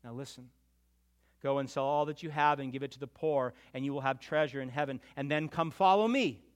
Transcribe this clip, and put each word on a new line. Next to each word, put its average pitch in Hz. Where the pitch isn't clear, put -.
Now 117
listen, 127
go 139
and 135
sell 135
all 147
that 151
you 160
have 147
and 135
give 135
it 139
to -
the 135
poor, 135
and 131
you 139
will 139
have 135
treasure 147
in 127
heaven. 135
And 143
then 151
come 165
follow 190
me. 226